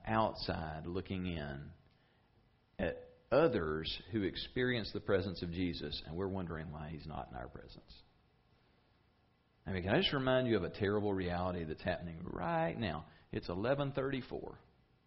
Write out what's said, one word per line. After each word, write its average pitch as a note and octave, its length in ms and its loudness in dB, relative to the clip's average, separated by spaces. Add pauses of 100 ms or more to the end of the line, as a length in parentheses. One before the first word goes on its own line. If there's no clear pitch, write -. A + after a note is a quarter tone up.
outside E2+ 800 2
looking F2+ 400 -2
in D2 340 -4 (1160)
at C#2+ 240 -2 (300)
others E2 600 4 (200)
who A2 100 2
experience A#2 720 0
the G2 80 -2
presence F#2+ 420 2
of F2 80 0
Jesus, E2+ 560 -2
and D#2 80 -6
we're F#2+ 140 0
wondering F2 420 -4
why D2+ 220 -8
he's D2 140 -8
not D2+ 240 -6
in B1+ 60 -10
our B1 120 -6
presence. - 540 -16 (1600)
I F#2+ 60 -2
mean, F#2 100 0
can G2 120 4
I D#3 40 8
just G3 140 4
remind C3 340 4
you A2+ 100 6
of F2+ 60 4
a E2 80 -2
terrible G2+ 420 2
reality F2+ 520 0
that's D#2 180 -6
happening E2+ 400 -2
right E3 560 0
now? F2 280 -2 (260)
It's A2 160 -4
eleven C3 440 2
thirty-four. C3+ 680 -4 (480)